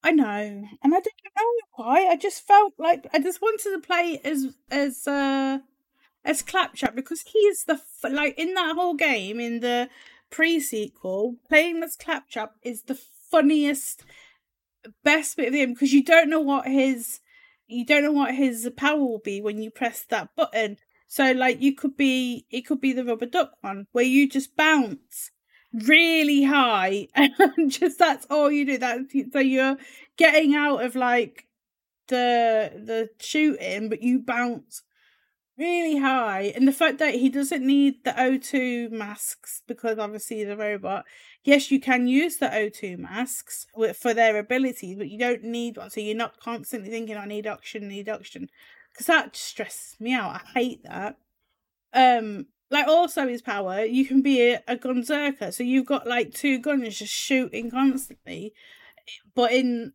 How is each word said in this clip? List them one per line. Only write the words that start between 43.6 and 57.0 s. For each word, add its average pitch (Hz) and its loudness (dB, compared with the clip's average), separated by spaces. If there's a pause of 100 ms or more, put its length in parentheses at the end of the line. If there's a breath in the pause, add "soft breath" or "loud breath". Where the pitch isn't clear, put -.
wi-, 220 -2
for 233 -2
their 220 4
abilities, 233 -4
but 190 -10
you 208 -14
don't 240 -2
need 233 -8
one. 202 -16
So 220 -10
you're 214 -6
not 233 -8
constantly 226 -10
thinking, 220 -10
"I 202 -12
need 208 -8
oxygen, 208 -12
need 202 -12
oxygen," - -12 (480 soft breath)
'cause - -10
that 320 0
stresses - -14
me 240 -4
out. 208 -4
I 185 -10 (200)
hate 254 -4
that. - -12 (720)
Um, 233 2 (240)
like, 285 0
also 320 2
his 240 -6
power, 202 -4
you 247 2
can 269 2
be 269 4 (120)
a, 233 -4
a 247 -4
gunzerker. 262 -4
So - -8
you've 254 2
got, 277 -2
like, 240 -2
two 269 -2
guns 247 -4
just 208 -10